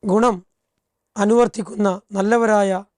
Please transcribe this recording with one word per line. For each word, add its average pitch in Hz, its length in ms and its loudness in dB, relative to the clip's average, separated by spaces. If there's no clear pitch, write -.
ഗുണം 214 340 0
അനുവർത്തിക്കുന്ന 208 720 0
നല്ലവരായ 208 580 0